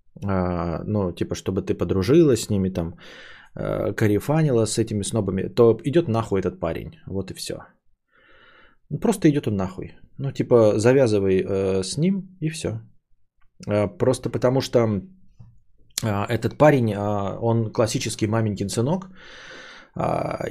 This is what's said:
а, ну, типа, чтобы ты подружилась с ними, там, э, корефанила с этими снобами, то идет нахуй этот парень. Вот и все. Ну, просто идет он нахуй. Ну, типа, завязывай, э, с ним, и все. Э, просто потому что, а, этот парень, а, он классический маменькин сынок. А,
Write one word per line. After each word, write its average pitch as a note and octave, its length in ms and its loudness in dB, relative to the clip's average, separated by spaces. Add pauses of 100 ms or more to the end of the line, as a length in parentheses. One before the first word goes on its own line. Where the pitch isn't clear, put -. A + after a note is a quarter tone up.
(260)
а, F2+ 600 -2
ну, G2+ 260 0
типа, - 240 -6
чтобы F#2+ 260 -4
ты F#2 140 -2
подружилась G#2 680 4
с - 60 -12
ними, F#2+ 200 2
там, E2+ 260 -6 (600)
э, G#1 380 -4
корефанила A#2 720 2
с - 140 -4
этими G#2+ 240 -2
снобами, F#2+ 460 -2
то A2+ 340 6
идет E3 240 2
нахуй A2 340 0
этот F2+ 180 -4
парень. D#2+ 380 -6 (100)
Вот F#2+ 240 -8
и - 20 -10
все. - 240 -10 (1300)
Ну, D3+ 100 -6
просто G3+ 300 4
идет C#3+ 180 0
он G#2+ 80 0
нахуй. - 400 -6 (220)
Ну, C3+ 140 -4
типа, A2+ 480 4
завязывай, G#2 600 4
э, F#2+ 420 0
с - 140 -8
ним, F#3 440 -2
и D#3 80 -2
все. A2+ 300 -8 (880)
Э, G#2 200 0
просто B2 420 0
потому B2+ 320 2
что, A2 400 2 (1000)
а, G#2 240 0
этот A2+ 300 -2
парень, C3+ 380 6
а, G2+ 460 -2
он A2+ 300 0
классический A2+ 560 0
маменькин G#2+ 420 -2
сынок. C#3+ 400 -2 (920)
А, - 500 -4